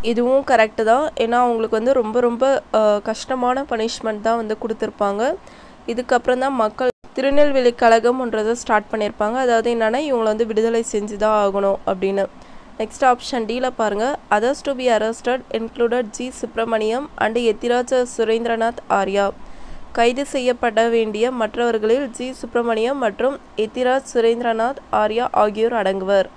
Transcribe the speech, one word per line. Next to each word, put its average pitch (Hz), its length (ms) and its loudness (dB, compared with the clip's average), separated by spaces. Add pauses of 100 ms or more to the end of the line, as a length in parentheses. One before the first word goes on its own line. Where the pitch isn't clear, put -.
இதுவும் 240 420 2
correct 226 380 4
தான். 247 340 4
ஏன்னா, 226 140 0
அவங்களுக்கு 233 440 2
வந்து 233 180 2
ரொம்ப, 226 260 0
ரொம்ப, 247 440 2 (120)
அ, 214 240 4
கஷ்டமான 247 640 -2
punishment 220 580 -4
தான் 226 140 0
வந்து 220 260 -4
கொடுத்துருப்பாங்க. 214 760 -2 (520)
இதுக்கப்புறம் 247 500 0
தான் 269 160 0
மக்கள் 247 360 0 (240)
திருநெல்வேலி 269 580 4
கழகம்ன்றதை 233 800 2
start 226 400 0
பண்ணியிருப்பாங்க. 214 420 -2
அதாவது 240 400 2
என்னன்னா, 226 280 0
இவங்களை 262 220 0
வந்து 220 220 0
விடுதலை 226 460 0
செஞ்சு 208 240 -4
தான் 208 320 2
ஆகணும் 196 280 0 (100)
அப்படின்னு. 196 400 -2 (520)
Next 220 240 -6
option 247 440 0
டி-ல 247 240 -4
பாருங்க. 226 500 -2 (120)
Others 214 200 2
to 285 220 -4
be 254 140 -2
arrested 233 540 0 (100)
included 226 500 -2
ஜி 240 280 -8
சுப்பிரமணியம் 226 880 -4
and 220 200 -2
எத்திராஜ 240 680 0 (120)
சுரேந்திரநாத் 226 720 -2
ஆர்யா. 196 400 0 (640)
கைது 240 340 2
செய்யப்பட 240 600 0
வேண்டிய 226 440 0
மற்றவர்களில் 233 800 0
ஜி 254 240 -10
சுப்பிரமணியம் 233 640 -2
மற்றும் 247 420 -2 (180)
எத்திராஜ் 247 560 -2
சுரேந்திரநாத் 233 640 0 (160)
ஆர்யா 214 400 0
ஆகியோர் 214 420 2
அடங்குவர். 190 640 0